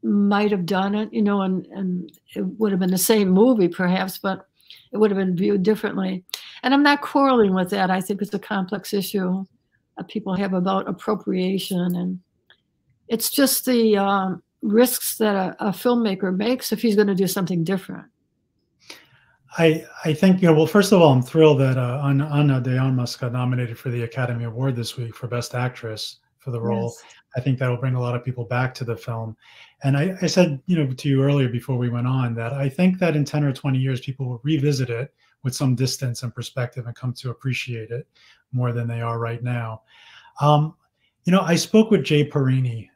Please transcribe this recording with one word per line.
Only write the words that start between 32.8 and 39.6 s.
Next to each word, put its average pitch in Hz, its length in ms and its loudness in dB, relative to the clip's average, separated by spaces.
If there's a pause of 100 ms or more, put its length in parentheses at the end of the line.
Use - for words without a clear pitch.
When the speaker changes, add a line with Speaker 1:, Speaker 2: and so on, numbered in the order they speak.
Speaker 2:
that 165 180 2
in 147 80 2
ten 151 180 -2
or 139 100 0
twenty 131 260 -2
years, 131 220 -2
people 131 280 -8
will 120 140 -8
revisit 139 480 0
it 120 220 -6 (300)
with 127 120 -4
some 131 200 0
distance 127 480 -4
and 120 120 -10
perspective 120 520 -8
and 117 80 -12
come 127 200 -8
to - 160 -10
appreciate 117 600 -8
it 123 160 -10 (460)
more 123 200 -2
than 120 140 -4
they 117 140 -6
are 117 180 -4
right 117 240 -6
now. 120 400 -6 (580)